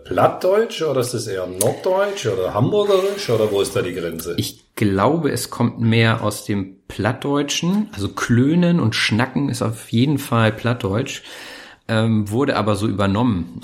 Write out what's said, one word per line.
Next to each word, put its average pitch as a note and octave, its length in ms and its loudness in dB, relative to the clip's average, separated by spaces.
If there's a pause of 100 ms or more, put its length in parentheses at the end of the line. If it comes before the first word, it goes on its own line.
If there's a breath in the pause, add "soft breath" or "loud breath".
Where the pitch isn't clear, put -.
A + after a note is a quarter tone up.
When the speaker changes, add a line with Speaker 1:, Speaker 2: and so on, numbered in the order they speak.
Speaker 1:
Plattdeutsch F#3 760 0
oder C3+ 200 0
ist A#2+ 120 -4
das A2 140 -6
eher F#2+ 200 -4
Norddeutsch F#3 800 -2
oder F#2 260 -2
Hamburgerisch E3+ 760 0
oder A2 220 2
wo G2 100 2
ist - 140 -2
da G2 60 0
die F2 120 -4
Grenze? E2+ 440 -6
Speaker 2:
Ich - 380 -8
glaube, A#2 560 2
es - 180 -6
kommt A#2+ 300 -2
mehr A2+ 440 4
aus - 220 -4
dem G2 320 -4 (100)
Plattdeutschen, C#3+ 1040 -2
also G2 160 -4
Klönen E3 680 4
und A2 160 2
Schnacken B2+ 540 0
ist A#2+ 120 -4
auf - 300 -4
jeden C3+ 280 2
Fall A2+ 340 2
Plattdeutsch, A#2 680 -4 (680 loud breath)
ähm, A2 400 2
wurde C3 260 0
aber G#2 200 2
so G#2 120 -2
übernommen. G2 760 0